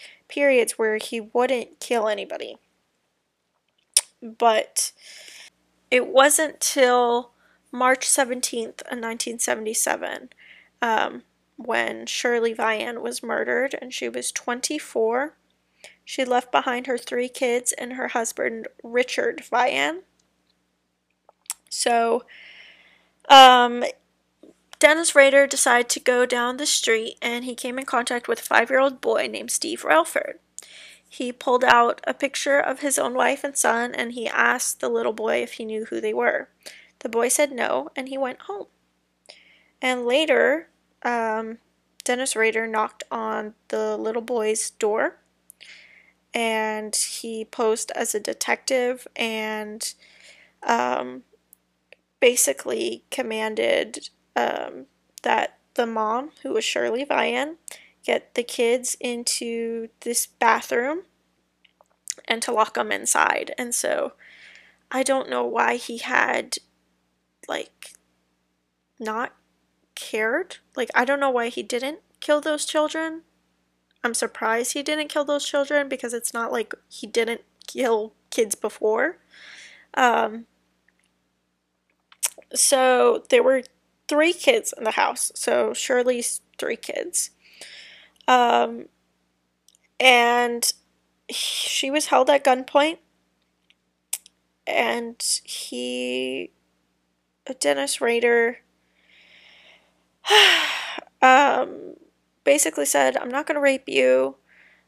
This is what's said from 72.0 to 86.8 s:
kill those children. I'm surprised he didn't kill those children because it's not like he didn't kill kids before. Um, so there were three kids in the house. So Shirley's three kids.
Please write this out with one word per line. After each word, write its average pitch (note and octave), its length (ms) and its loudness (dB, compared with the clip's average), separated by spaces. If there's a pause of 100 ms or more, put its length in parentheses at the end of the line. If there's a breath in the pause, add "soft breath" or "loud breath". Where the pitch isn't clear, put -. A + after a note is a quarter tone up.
kill D4 200 2
those D4+ 260 -2
children. D#4+ 560 -2 (840)
I'm A#3 100 -2
surprised A3+ 580 -2
he C#4+ 100 -4
didn't D4+ 260 -4
kill D4 160 -2
those C#4+ 200 -2
children C#4+ 440 -2
because B3+ 260 -6
it's A#3 180 -6
not A#3 200 -6
like A3+ 220 -4 (140)
he - 180 -14
didn't A3+ 340 -2 (260)
kill A3+ 460 -2 (180)
kids A3 240 -2
before. A3+ 640 -2 (760 loud breath)
Um, A#3 520 2 (2000)
so B3+ 760 4
there B3 120 6
were B3+ 220 4 (420)
three D#4 260 4
kids - 460 0
in A3+ 60 -10
the A3 80 -2
house. - 420 -2
So A#3 400 0
Shirley's B3 640 -2 (160)
three - 200 -6
kids. - 540 -6 (960 loud breath)